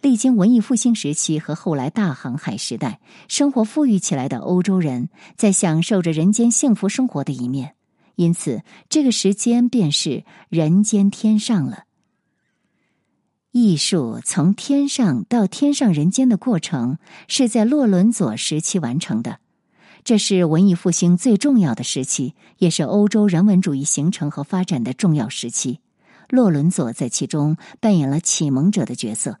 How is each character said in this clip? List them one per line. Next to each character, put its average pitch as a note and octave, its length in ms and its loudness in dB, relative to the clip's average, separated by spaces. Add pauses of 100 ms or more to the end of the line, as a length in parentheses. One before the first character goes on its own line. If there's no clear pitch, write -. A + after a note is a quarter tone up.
历 C4 140 4
经 B3+ 180 2
文 G#3 180 4
艺 A#3+ 80 6
复 A#3 140 -2
兴 A#3 180 0
时 D3+ 220 -2
期 D#3 240 -2
和 D3 160 -6
后 D#3 220 -4
来 C3+ 120 -4
大 F#3 240 -2
航 B2+ 240 -8
海 A2+ 200 -8
时 A#2 200 -10
代， C#3+ 220 -8 (300)
生 C#4+ 240 0
活 A#3+ 100 0
富 C#4+ 240 0
裕 G3+ 140 2
起 - 160 -4
来 C3 120 -4
的 C3+ 100 -6
欧 F3+ 260 0
洲 F#3+ 160 2
人 C3 280 -4 (280)
在 G3+ 160 2
享 E3 320 0
受 F#3+ 180 0
着 E3+ 80 0
人 D#3+ 220 2
间 A#3 180 2
幸 A#3 240 2
福 F#3+ 140 -2
生 B3+ 180 -2
活 C#3+ 160 -6
的 C#3+ 100 -6
一 B2 140 -6
面。 C3 300 -6 (400)
因 F3 180 2
此， B2 280 -6 (280)
这 D4+ 140 2
个 B3 80 2
时 G3 200 0
间 A#3+ 380 0
便 F3 220 2
是 - 320 -4 (260)
人 E3 320 2
间 G3+ 260 2
天 G#3+ 300 0
上 G#3 260 0
了。 - 200 -10 (1700)
艺 A3 260 4
术 A#2+ 440 -2
从 E3+ 300 0
天 C#4 360 0
上 D#3 360 0
到 A#3 220 0
天 C#4+ 260 0
上 C4 200 2
人 D3+ 180 2
间 C4 180 2
的 A3 80 2
过 G#3 220 -2
程 C3 400 -4 (300)
是 B3 200 0
在 G#3+ 160 2
洛 C4+ 220 2
伦 G3+ 260 4
佐 A#2+ 240 -2
时 D3+ 240 -4
期 - 200 -4
完 C3 180 -4
成 A#2 240 -4
的。 A#2 160 -10 (680)
这 A3 140 2
是 F#3 260 2
文 D#3+ 240 4
艺 F3 60 4
复 F3 160 -2
兴 F3 260 2
最 A3 200 2
重 C4+ 240 2
要 C#3 140 2
的 - 80 -10
时 - 220 -6
期， C3 300 -6 (240)
也 F3 120 2
是 D#3+ 120 -2
欧 G#3 260 2
洲 G#3 180 2
人 F3+ 200 2
文 F#3+ 140 4
主 D#3 140 -2
义 C#3 100 -4
形 D3+ 260 -2
成 D3 200 -4
和 C#3+ 120 -10
发 F#3 220 -4
展 B2+ 200 -4
的 B2+ 80 -6
重 E3 220 0
要 B2+ 140 -2
时 A#2+ 220 -10
期。 - 300 -8 (480)
洛 B3 220 2
伦 D3+ 200 2
佐 B2 220 -4
在 - 160 -6
其 - 180 -6
中 D3+ 300 -2 (240)
扮 G#3 180 2
演 C#3 100 0
了 C#3+ 120 -2
启 - 300 -2
蒙 C#3 200 2
者 F#3 140 0
的 B2 100 -8
角 A2+ 200 -8
色。 A2 260 -8